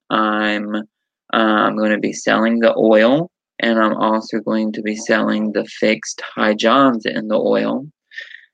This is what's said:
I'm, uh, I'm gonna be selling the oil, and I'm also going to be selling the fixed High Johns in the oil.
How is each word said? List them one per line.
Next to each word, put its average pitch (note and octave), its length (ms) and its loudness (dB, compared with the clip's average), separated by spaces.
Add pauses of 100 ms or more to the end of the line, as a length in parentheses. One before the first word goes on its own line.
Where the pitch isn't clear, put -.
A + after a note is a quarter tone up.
I'm, G#2+ 640 -2
uh, G#2+ 80 -4 (520)
I'm G#2+ 420 2
gonna G#2+ 240 0
be G#2 140 -4
selling A2+ 460 0
the A#2 180 4
oil, A2+ 520 4 (300)
and A2+ 180 0
I'm A2 160 2
also A2 460 -2
going G#2+ 320 -2
to A2 100 -8
be G#2+ 140 -6
selling G#2+ 560 -2
the G2+ 140 -4
fixed - 560 -4
High A2 320 -2
Johns A2+ 520 2
in A2 220 -4
the G#2+ 80 0
oil. A2 500 -2 (680)